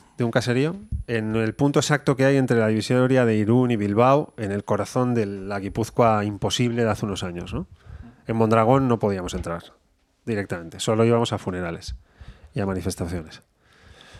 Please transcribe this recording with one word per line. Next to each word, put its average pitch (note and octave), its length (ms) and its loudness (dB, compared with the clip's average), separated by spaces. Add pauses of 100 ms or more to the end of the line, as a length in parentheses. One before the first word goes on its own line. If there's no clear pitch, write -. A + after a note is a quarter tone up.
(180)
de B2 60 0
un A#2 60 0
caserío, B2+ 460 0 (300)
en A2 300 -2
el A2 180 0
punto C#3+ 260 2
exacto C#3 360 0
que C3 100 4
hay C#3 100 4
entre B2 220 2
la A2 100 4
divisoria B2+ 560 2
de A2+ 120 2
Irún A#2 340 4
y A#2 60 0
Bilbao, A2+ 600 2
en G#2 160 -6
el G2+ 120 -4
corazón A#2+ 500 -2
de A2+ 120 0
la G2 320 -8
Guipúzcoa G#2+ 640 0
imposible A#2 600 -2
de A2 60 0
hace G#2+ 160 -4
unos G2 160 -6
años, F2 320 -10
¿no? D#3 120 -8 (600)
En A2+ 100 -4
Mondragón A2+ 520 4
no A#2 100 2
podíamos F#2+ 360 -2
entrar E2+ 280 -8 (640)
directamente, F#2+ 540 -6
solo A2+ 240 2
íbamos A#2 280 2
a G#2 60 -4
funerales F2+ 580 -8 (580)
y - 60 -6
a G2+ 60 -2
manifestaciones. F2+ 760 -6 (760)